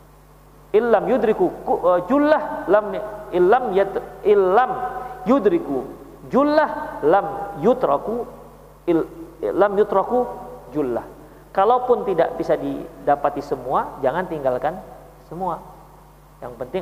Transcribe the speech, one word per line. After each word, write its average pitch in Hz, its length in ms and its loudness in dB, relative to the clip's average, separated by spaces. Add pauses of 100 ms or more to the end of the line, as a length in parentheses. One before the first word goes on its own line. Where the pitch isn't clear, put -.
(720)
Illam 214 300 4 (100)
yudriku 190 320 2 (160)
ku-, - 200 -2 (120)
eh, 180 60 2 (100)
jullah 285 560 2
lam, 202 240 2 (400)
illam 185 340 4 (140)
yat-, 196 240 0 (240)
illam 202 460 4 (580)
yudriku 170 560 2 (480)
jullah 294 720 2
lam 185 560 0
yutraku 208 640 0 (640)
il-, 165 160 2 (400)
lam 196 320 2
yutraku 208 480 0 (480)
jullah. 123 320 -4 (480)
Kalaupun 240 560 4
tidak 165 240 2
bisa 160 240 0
didapati 139 880 -2
semua, 147 560 -4
jangan 156 240 0
tinggalkan 135 480 -2 (560)
semua. 175 320 -6 (800)
Yang 123 160 -12
penting 127 240 -6